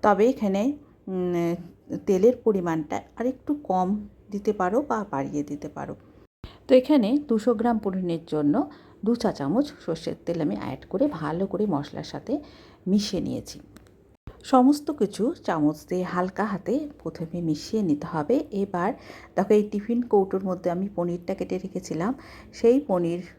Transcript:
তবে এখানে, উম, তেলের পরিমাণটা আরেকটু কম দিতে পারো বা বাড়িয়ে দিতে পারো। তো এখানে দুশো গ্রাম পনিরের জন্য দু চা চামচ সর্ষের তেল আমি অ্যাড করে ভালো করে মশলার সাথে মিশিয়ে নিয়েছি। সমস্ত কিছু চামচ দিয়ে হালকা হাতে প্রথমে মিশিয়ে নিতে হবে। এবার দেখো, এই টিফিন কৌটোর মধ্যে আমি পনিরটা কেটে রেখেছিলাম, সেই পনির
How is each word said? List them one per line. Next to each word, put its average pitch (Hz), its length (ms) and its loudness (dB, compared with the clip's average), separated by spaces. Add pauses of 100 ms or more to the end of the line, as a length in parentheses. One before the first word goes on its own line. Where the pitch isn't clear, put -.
তবে 208 260 6
এখানে, 220 500 0 (280)
উম, 175 480 0 (520)
তেলের 208 380 6
পরিমাণটা 175 580 0 (140)
আরেকটু 262 380 -4
কম 196 540 -2 (220)
দিতে 202 220 -2
পারো 208 360 0
বা 220 220 -2
বাড়িয়ে 143 320 -4
দিতে 147 260 -8
পারো। 143 280 -12 (720)
তো 269 60 8
এখানে 254 440 6 (100)
দুশো 226 260 2
গ্রাম 233 240 0
পনিরের 180 480 -4
জন্য 151 440 2 (340)
দু 226 100 4
চা 220 180 0
চামচ 185 480 -2
সর্ষের 165 340 -4 (120)
তেল 170 140 -2
আমি 160 160 0
অ্যাড - 340 -10
করে 269 180 2
ভালো 165 380 -4
করে 190 200 -2
মশলার 143 380 -4
সাথে 262 360 -6 (480)
মিশিয়ে 196 340 0
নিয়েছি। 123 380 -8 (840)
সমস্ত 269 480 4
কিছু 226 420 0
চামচ 156 560 0
দিয়ে 180 140 0
হালকা 180 420 -2
হাতে 220 440 -2 (140)
প্রথমে 165 380 -8
মিশিয়ে 165 420 -2
নিতে 147 240 0
হবে। 170 440 0
এবার 196 420 -2 (440)
দেখো, 196 180 4
এই 208 80 6
টিফিন 208 400 -2
কৌটোর 196 420 2
মধ্যে 180 260 -2
আমি 185 240 -2
পনিরটা 175 400 -4
কেটে 185 240 -6
রেখেছিলাম, 185 560 -4 (380)
সেই 247 280 4
পনির 175 420 0 (160)